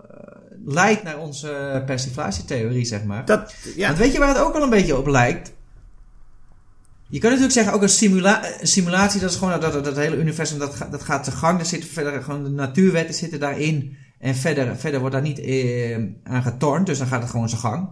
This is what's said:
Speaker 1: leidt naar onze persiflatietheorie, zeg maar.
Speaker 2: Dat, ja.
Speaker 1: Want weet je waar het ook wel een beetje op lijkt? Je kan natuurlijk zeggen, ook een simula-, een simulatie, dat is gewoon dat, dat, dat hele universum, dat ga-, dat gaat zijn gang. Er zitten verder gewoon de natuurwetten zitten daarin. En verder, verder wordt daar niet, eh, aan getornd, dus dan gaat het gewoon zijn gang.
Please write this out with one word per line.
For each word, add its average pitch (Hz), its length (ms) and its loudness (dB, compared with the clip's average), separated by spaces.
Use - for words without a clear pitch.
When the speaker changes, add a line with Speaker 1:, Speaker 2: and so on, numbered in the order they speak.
Speaker 1:
leidt 185 380 2
naar 156 140 -10
onze 139 680 -6
persiflatietheorie, 131 1000 -4
zeg 107 180 -4
maar. 104 220 -6
Speaker 2:
Dat, - 280 0
ja. 175 120 -2
Speaker 1:
Want 156 120 0
weet 247 140 6
je 311 60 2
waar 285 80 4
het 269 100 4
ook 294 160 2
wel 302 100 0
een 269 60 2
beetje 180 280 4
op 131 100 -2
lijkt? 135 440 2
Je 143 100 -6
kan 214 100 4
natuurlijk 262 280 4
zeggen, 214 160 4
ook 214 80 4
een 196 80 6
simula-, 196 520 4
een 165 60 -2
simulatie, 190 520 2
dat 185 100 0
is 175 60 -4
gewoon 180 240 0
dat, 160 140 0
dat, 143 120 -2
dat 143 100 -4
hele 151 220 0
universum, 151 420 -2
dat 143 160 -6
ga-, - 140 -10
dat - 140 -10
gaat 143 220 -2
zijn 127 120 -6
gang. 175 220 2
Er 165 60 -4
zitten - 240 -6
verder 143 340 -6
gewoon 143 200 -8
de 139 60 -6
natuurwetten 160 680 2
zitten 160 240 -6
daarin. 143 580 -2
En 131 160 -2
verder, 131 420 -2
verder 147 220 -4
wordt 127 160 -2
daar 131 80 0
niet, 147 160 -4
eh, 123 580 -2
aan 127 200 -2
getornd, 147 420 0
dus 160 120 0
dan 131 100 -2
gaat 127 140 0
het 120 100 -6
gewoon 113 180 -2
zijn 110 120 -4
gang. 135 300 -4